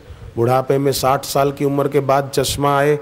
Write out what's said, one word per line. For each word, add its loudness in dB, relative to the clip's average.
बुढ़ापे 2
में 2
साठ 0
साल 0
की -4
उम्र 0
के -2
बाद 0
चश्मा 0
आए 2